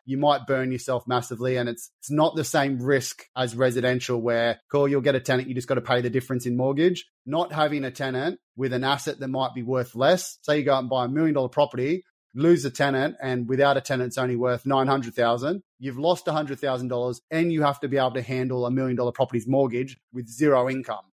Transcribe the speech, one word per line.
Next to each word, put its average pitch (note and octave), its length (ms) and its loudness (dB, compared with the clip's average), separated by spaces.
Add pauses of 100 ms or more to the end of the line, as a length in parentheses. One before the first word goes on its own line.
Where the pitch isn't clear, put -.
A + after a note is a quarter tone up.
you C3+ 140 -6
might C#3+ 280 2
burn C3 240 0
yourself B2+ 380 -4
massively. B2 480 -2
And A#2+ 140 -2
it's, - 220 -12 (100)
it's - 100 -12
not D#3 240 2
the D#3 80 -2
same C#3 340 0
risk C3 460 -2 (100)
as B2 220 -4
residential B2 680 0
where, A#2 380 0 (100)
cool, C#3+ 160 2
you'll C#3 140 2
get C3+ 160 2
a B2+ 60 -2
tenant, C3 260 0
you C3 80 -8
just B2+ 140 -6
gotta B2+ 100 0
pay B2 220 0
the B2 80 -2
difference B2+ 360 -2
in B2 120 0
mortgage. C#3+ 480 2 (200)
Not D3+ 280 -4
having D3+ 320 0
a B2 60 -6
tenant C3+ 460 -4 (200)
with B2 160 -2
an B2 100 -2
asset C#3 380 -2
that C3 80 -6
might C3 240 -2
be B2 100 -8
worth B2 320 -4
less. D#3 460 2
Say D3+ 160 0
you C#3 80 -2
go C#3 80 4
out C3+ 60 2
and B2 100 -6
buy B2+ 160 0
a - 20 -4
million D3+ 280 0
dollar C3 120 0
property, D3 560 0 (300)
lose D3 320 4
a C3 40 -2
tenant, C3+ 520 0
and B2+ 260 -2
without C#3 300 4
a C3 40 0
tenant, B2+ 260 -2
it's A#2+ 100 -8
only B2+ 180 -2
worth B2 300 0
nine C3+ 220 2
hundred C3+ 280 -2
thousand. B2 460 0 (180)
You've B2+ 180 -8
lost E3 300 0
a D#3 60 0
hundred D3 260 -4
thousand B2+ 300 -2
dollars, B2 320 -4 (100)
and E3 220 0
you D3+ 100 2
have C#3+ 160 0
to C#3+ 80 -4
be C3+ 100 0
able B2+ 180 2
to B2+ 60 -2
handle B2+ 440 -2
a A#2+ 60 -2
million B2+ 260 0
dollar A#2+ 160 0
property's A#2 340 -2
mortgage C3 500 0 (140)
with A#2+ 160 -10
zero C3 420 4
income. A#2+ 360 -6 (120)